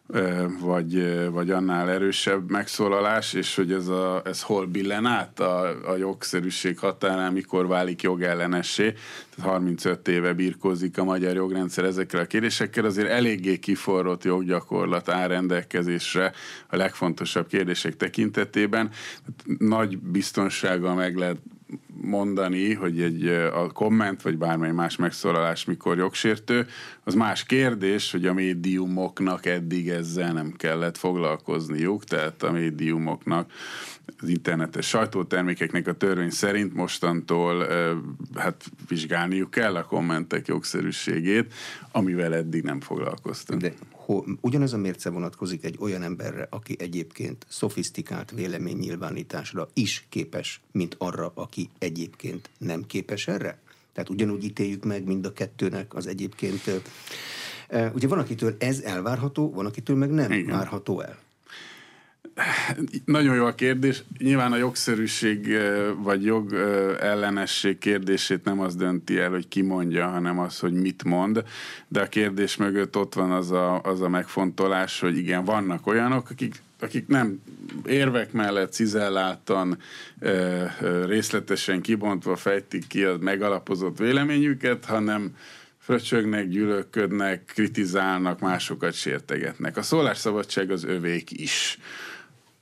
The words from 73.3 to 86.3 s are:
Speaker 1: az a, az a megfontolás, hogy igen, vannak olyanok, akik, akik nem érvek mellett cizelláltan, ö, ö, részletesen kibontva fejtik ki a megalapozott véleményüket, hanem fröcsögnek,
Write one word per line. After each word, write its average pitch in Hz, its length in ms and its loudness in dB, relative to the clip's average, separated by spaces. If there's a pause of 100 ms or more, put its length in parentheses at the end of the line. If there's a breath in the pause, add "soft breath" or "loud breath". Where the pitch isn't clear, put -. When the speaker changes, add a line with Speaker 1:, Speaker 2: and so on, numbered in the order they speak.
Speaker 1:
az 90 200 0
a, 90 300 2
az 92 200 0
a 90 80 2
megfontolás, 92 920 0
hogy 87 180 2
igen, 90 280 0
vannak 98 420 0
olyanok, 120 420 2
akik, - 320 -6 (180)
akik 117 280 -4
nem 117 340 2 (440)
érvek 127 460 2
mellett 101 400 2
cizelláltan, 95 1040 2 (420 loud breath)
ö, 90 440 2 (180)
ö, 87 240 2
részletesen 98 760 0
kibontva 101 540 0
fejtik 98 520 0
ki 98 160 0
a 92 160 4
megalapozott 95 800 0
véleményüket, 139 880 2
hanem 107 500 0 (420 loud breath)
fröcsögnek, 107 720 0